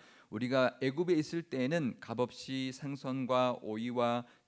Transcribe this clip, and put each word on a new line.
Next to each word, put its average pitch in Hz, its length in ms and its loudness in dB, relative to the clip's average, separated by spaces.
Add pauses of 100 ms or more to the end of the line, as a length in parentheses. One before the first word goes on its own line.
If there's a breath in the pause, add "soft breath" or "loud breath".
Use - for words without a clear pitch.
(300 loud breath)
우리가 123 520 2
애굽에 156 320 2
있을 165 300 0
때에는 131 580 0
값없이 131 720 -4
생선과 131 880 0
오이와 120 640 0 (220 loud breath)